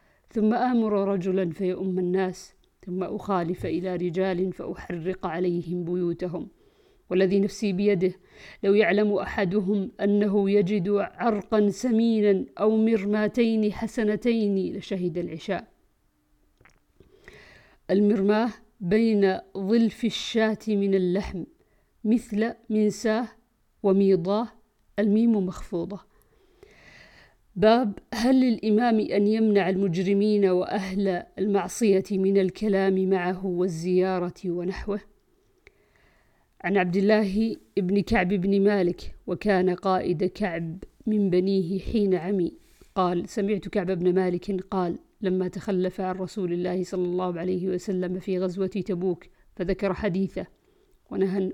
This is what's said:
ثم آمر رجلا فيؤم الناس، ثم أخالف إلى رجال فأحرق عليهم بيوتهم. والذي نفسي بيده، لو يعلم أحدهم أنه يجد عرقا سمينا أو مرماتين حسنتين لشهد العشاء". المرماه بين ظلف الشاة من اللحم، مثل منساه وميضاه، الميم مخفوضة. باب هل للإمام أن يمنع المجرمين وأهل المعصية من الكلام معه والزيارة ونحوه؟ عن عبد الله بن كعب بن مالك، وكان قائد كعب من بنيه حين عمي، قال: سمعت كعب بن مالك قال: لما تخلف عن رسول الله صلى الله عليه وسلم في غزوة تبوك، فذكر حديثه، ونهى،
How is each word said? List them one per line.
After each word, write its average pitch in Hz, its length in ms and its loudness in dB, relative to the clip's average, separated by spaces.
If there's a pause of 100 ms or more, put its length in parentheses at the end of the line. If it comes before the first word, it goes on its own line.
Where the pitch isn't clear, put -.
(280)
ثم 214 240 2
آمر 226 540 2
رجلا 190 420 0
فيؤم 185 500 -2
الناس، 185 540 -2 (320)
ثم 185 180 -6
أخالف 185 640 -4
إلى 180 300 -4
رجال 180 580 -2
فأحرق 175 720 -8
عليهم 175 580 -4
بيوتهم. 175 640 -4 (640)
والذي 185 300 2
نفسي 196 340 -2
بيده، 190 400 2 (500)
لو 196 100 4
يعلم 202 400 4
أحدهم 196 800 -2 (100)
أنه 202 500 2
يجد 202 380 2
عرقا 208 800 0
سمينا 220 760 2 (140)
أو 220 180 2
مرماتين 214 920 2
حسنتين 208 1080 -2
لشهد 180 400 -6
العشاء". 175 500 -8 (2250)
المرماه 208 600 4 (300)
بين 202 580 2 (200)
ظلف 220 480 0
الشاة 220 640 -2
من 202 280 2
اللحم، 185 480 -2 (600)
مثل 226 500 0 (160)
منساه 214 580 0 (560)
وميضاه، 196 640 2 (520)
الميم 220 320 4
مخفوضة. 185 680 -4 (1600)
باب 214 440 4 (140)
هل 254 280 4
للإمام 226 580 2
أن 202 280 2
يمنع 214 420 4
المجرمين 196 760 2
وأهل 190 800 0 (160)
المعصية 196 720 2
من 196 260 2
الكلام 190 720 2
معه 185 360 0
والزيارة 180 880 0 (120)
ونحوه؟ 180 540 -4 (1600)
عن 190 140 2
عبد 180 180 2
الله 208 600 2 (220)
بن 196 240 2
كعب 190 260 2
بن 196 360 2
مالك، 190 520 0 (120)
وكان 185 420 0
قائد 180 540 -2
كعب 170 600 -6 (240)
من 208 220 2
بنيه 185 500 0
حين 202 360 0
عمي، 175 380 -2 (420)
قال: 180 340 0
سمعت 202 380 -4
كعب 185 240 -2
بن 175 220 0
مالك 185 480 -2 (100)
قال: 185 280 -2 (220)
لما 185 260 0
تخلف 180 540 -4
عن 185 140 -4
رسول 185 380 -6
الله 180 300 -2
صلى 180 220 -4
الله 180 340 -4
عليه 185 280 -2
وسلم 185 520 -4
في 185 200 -4
غزوة 185 280 -2
تبوك، 185 580 -4 (300)
فذكر 190 380 -2
حديثه، 190 520 -2 (640)
ونهى، 190 420 -2